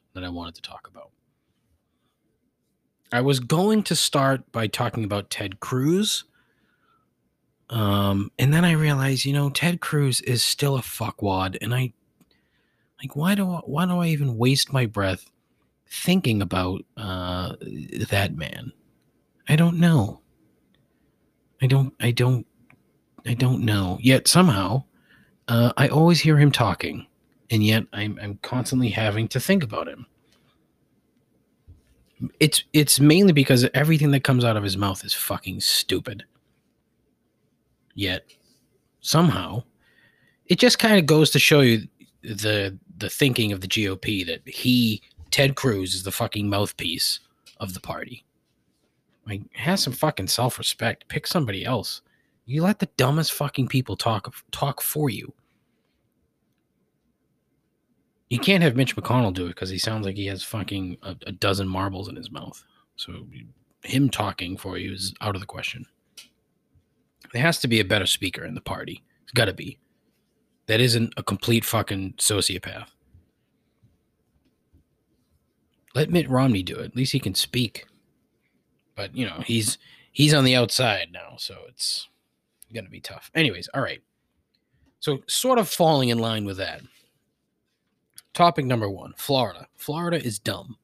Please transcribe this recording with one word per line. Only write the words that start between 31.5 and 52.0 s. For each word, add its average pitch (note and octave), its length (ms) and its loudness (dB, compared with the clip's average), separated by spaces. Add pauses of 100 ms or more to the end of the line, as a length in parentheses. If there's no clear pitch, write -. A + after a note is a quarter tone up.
It's, - 320 2
it's D3+ 260 4
mainly E3 340 8
because C3 320 6 (100)
everything D3+ 360 4
that C3+ 140 2
comes B2+ 200 4
out A2+ 120 2
of G#2 80 -2
his G2 120 -2
mouth G2 280 -2
is - 100 -4
fucking F#2+ 460 -6
stupid. - 640 -2 (1700)
Yet F#2 300 -6 (800)
somehow, A2+ 600 2 (840)
it F3+ 120 2
just A#3+ 220 4
kinda G#3+ 200 6
goes D#3 300 6
to - 80 4
show D3 220 6
you A#2 260 4 (360)
the, G2+ 540 -2 (200)
the G2 120 -6
thinking A#2+ 440 2
of F#2+ 80 -6
the F#2+ 80 -10
G G#2 200 -2
O F#2+ 60 -4
P F#2+ 300 -4
that - 240 -8
he, B2 540 0 (280)
Ted C#3 240 2
Cruz, F#2+ 400 -2
is F#2 80 -8
the F#2+ 80 -8
fucking G#2 400 -4
mouthpiece G2 680 -4 (380)
of F#2 160 -10
the F#2 60 -14
party. - 440 -12 (1000)
Like, G#2 180 -8 (120)
have F3 240 -2
some - 140 -2
fucking D3 340 -2
self-respect. - 800 -4
Pick - 220 -8
somebody G#2+ 360 -2
else. A#2 380 -4 (420)